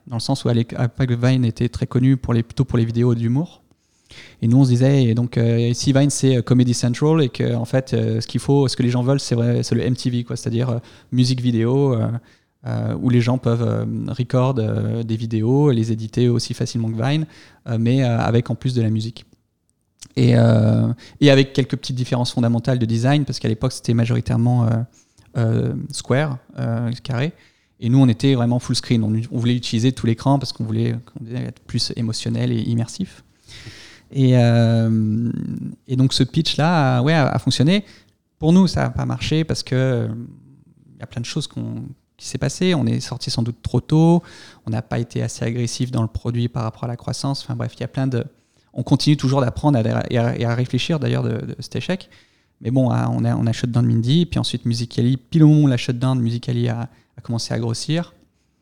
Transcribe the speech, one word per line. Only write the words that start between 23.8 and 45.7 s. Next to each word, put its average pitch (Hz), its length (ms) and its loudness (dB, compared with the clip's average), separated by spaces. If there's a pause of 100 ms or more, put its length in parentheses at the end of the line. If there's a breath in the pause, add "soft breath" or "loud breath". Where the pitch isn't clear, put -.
majoritairement, 120 720 2
euh, 110 40 0 (680 soft breath)
euh, 120 360 0 (160)
square, 135 460 -2 (220)
euh, 117 320 -4 (120)
carré. 131 300 -4 (480 soft breath)
Et 113 80 -4
nous, 131 100 4
on 135 100 8
était 135 260 2
vraiment 120 240 2
full 127 180 -4
screen. 117 260 0
On, 107 100 0 (220)
on 120 40 -4
voulait 123 180 2
utiliser 120 360 0
tout - 140 -6
l'écran 139 320 2
parce - 140 -6
qu'on - 120 -8
voulait, 113 280 -2 (140)
qu'on - 180 -16
voulait 120 200 -8
être 120 160 -12
plus - 360 -6
émotionnel 117 560 -2
et 113 80 0
immersif. - 640 -4 (880 loud breath)
Et, 127 240 4
euh, 113 960 2 (560)
et 131 80 -4
donc, 131 160 2
ce - 100 0
pitch-là, 147 800 0
ouais, 156 120 2
a, 143 140 2
a - 100 -2
fonctionné. 170 460 2 (540 loud breath)
Pour 156 140 2
nous, 185 140 6
ça 139 180 -2
a 131 60 -2
pas 127 160 -4
marché 139 380 -2
parce 135 180 -4
que, - 120 -4
euh, 127 340 0 (920)
y - 20 -16
a 110 40 -14
plein - 160 -10
de - 40 -10
choses 151 200 -6
qu'on, 117 380 -10 (320)
qui - 120 -20
s'est 131 100 -6
passé. 180 360 -2
On 127 120 0
est 120 140 0
sorti 127 300 -8
sans 120 120 -2
doute 117 200 -6
trop - 180 -2
tôt. 165 420 2 (440 loud breath)
On 117 40 -6
n'a 113 120 -2
pas 120 160 -6
été 120 240 -4
assez 117 220 -6
agressif 120 460 -4